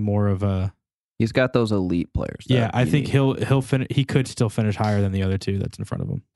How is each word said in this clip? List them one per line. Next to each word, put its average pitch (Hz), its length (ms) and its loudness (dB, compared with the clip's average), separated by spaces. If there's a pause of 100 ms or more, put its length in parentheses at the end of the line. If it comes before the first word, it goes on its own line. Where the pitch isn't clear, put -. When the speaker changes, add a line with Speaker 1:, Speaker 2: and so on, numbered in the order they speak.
Speaker 1:
more 104 240 2
of 98 140 0
a 95 320 0 (440)
Speaker 2:
He's 113 140 0
got 127 200 2
those 117 200 2
elite 87 420 0
players - 320 -6
that 127 80 2
Speaker 1:
Yeah, 117 180 2
I 123 120 0
Speaker 2:
you 151 80 0
Speaker 1:
think 143 140 2
Speaker 2:
need. - 60 -4
Speaker 1:
he'll, 135 220 2
he'll 135 280 2
fin-, 131 280 -2
he 139 140 0
could 131 240 0
still 117 200 0
finish 104 280 0
higher 107 240 2
than 98 100 2
the 95 140 0
other 95 120 0
two 98 220 -2
that's 90 200 -4
in 104 60 -6
front - 180 -6
of 90 60 -4
him. - 140 -6 (140)